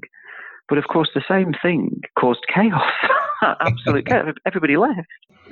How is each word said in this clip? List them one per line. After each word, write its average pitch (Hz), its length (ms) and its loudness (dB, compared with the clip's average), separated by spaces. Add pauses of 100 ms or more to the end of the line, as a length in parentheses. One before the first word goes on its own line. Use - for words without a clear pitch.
(680)
But 143 80 2
of 147 80 0
course, 160 280 0
the 147 140 -2
same 185 340 2
thing 165 380 0 (180)
caused 120 220 2 (140)
chaos, 190 400 2 (240)
<laughs> 1077 240 -4 (180)
absolute - 460 0
chaos. 156 280 0 (120)
Everybody 156 320 2
left. 185 300 0 (440)